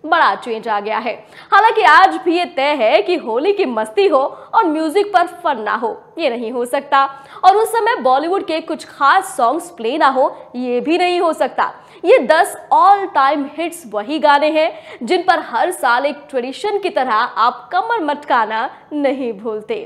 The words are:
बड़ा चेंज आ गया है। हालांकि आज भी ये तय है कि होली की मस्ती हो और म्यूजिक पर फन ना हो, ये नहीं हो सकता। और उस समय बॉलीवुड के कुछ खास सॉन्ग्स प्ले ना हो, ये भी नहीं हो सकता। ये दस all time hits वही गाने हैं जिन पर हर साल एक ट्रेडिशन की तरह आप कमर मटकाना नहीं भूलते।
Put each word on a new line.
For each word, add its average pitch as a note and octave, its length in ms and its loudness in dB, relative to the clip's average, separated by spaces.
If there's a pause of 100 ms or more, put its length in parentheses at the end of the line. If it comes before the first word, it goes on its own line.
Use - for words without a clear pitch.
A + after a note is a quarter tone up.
बड़ा D4+ 300 4
चेंज A3 320 -8
आ G#3 120 0
गया G#3 180 -4
है। A#3 160 -4 (380)
हालांकि G#4+ 320 4
आज D#4+ 340 6
भी E4 200 0
ये F4+ 100 0
तय D4 280 0
है C4+ 260 4
कि F#4 160 0
होली B3 360 -2
की F#4 140 0
मस्ती A3 400 -2
हो D4 120 4 (340)
और A4+ 120 4
म्यूजिक D#4+ 480 0
पर F4 200 4
फन D4 260 -4
ना G#3 140 -4
हो, A3+ 280 -6 (180)
ये D#4+ 100 0
नहीं A#3 220 -6
हो B3 140 -4
सकता। C4+ 380 0 (400)
और G4 120 6
उस A4 160 0
समय A4+ 300 0
बॉलीवुड D4+ 460 0
के D#4+ 140 -2
कुछ D#4+ 260 -10
खास F4+ 500 0
सॉन्ग्स C4 320 0
प्ले A#3 280 -6
ना D4+ 100 2
हो, C4+ 280 0 (200)
ये B3 260 -2
भी E4 160 0
नहीं F4+ 240 0
हो E4 120 0
सकता। - 380 -2 (340)
ये A4+ 160 6
दस D#4 340 2 (180)
all G4 300 6 (120)
time C#4+ 280 2 (140)
hits E4 260 -8 (100)
वही G#3+ 260 -6
गाने C#4+ 300 4
हैं D#4 220 0 (320)
जिन F4 200 0
पर E4+ 180 2
हर D4+ 300 -2
साल C4 340 0
एक D4 240 -6
ट्रेडिशन C4+ 500 -4
की G4+ 100 -4
तरह B3+ 240 -2
आप A#3 580 -2
कमर G#4 320 -2
मटकाना C4 680 -2 (240)
नहीं C4+ 400 -2
भूलते। G#3+ 520 -8